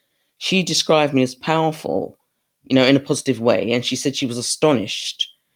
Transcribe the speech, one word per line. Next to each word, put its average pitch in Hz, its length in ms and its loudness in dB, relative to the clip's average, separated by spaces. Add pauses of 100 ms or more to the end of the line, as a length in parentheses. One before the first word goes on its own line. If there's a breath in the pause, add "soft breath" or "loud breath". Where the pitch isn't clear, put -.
(380)
She 185 240 0
described 151 500 2
me 131 120 2
as 127 100 -4
powerful, 156 840 -2 (460)
you 131 140 0
know, 131 80 6
in 135 100 6
a 135 60 4
positive 135 400 -4
way, 113 320 2
and 123 120 0
she - 120 -4
said 135 180 -4
she - 100 -4
was 120 140 -6
astonished - 920 -2 (280)